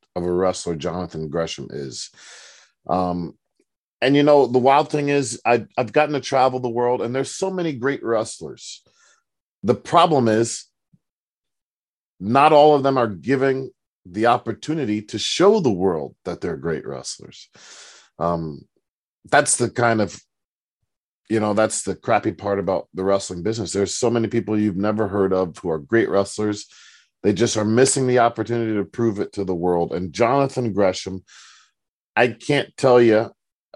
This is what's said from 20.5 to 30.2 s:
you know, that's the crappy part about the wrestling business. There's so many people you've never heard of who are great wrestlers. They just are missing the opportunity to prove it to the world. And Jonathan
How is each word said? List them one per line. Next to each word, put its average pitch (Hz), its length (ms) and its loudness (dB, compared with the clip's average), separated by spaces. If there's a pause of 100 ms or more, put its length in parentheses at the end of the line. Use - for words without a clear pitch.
you 110 100 2
know, 104 140 0
that's 110 300 0
the 95 100 -4
crappy 107 380 0
part 101 260 -4
about 92 340 -4
the 92 100 -6
wrestling 98 400 -2
business. 107 300 -4
There's 95 220 -2
so 117 160 0
many 113 180 0
people 107 300 -2
you've 107 180 0
never 104 320 0
heard 95 240 2
of 92 240 -2
who 87 140 -6
are 80 80 -2
great 107 320 0
wrestlers. 104 560 -2 (560)
They 104 100 4
just 113 240 0
are 107 80 0
missing 127 420 2
the 123 120 2
opportunity 117 560 0
to 101 100 -2
prove 113 340 -2
it - 140 -6
to 98 120 -6
the 90 100 -2
world. 85 400 0
And 87 180 -6
Jonathan 127 600 0